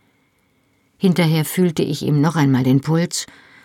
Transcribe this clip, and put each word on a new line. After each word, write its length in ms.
Hinterher 480
fühlte 380
ich 180
ihm 200
noch 140
einmal 280
den 180
Puls 460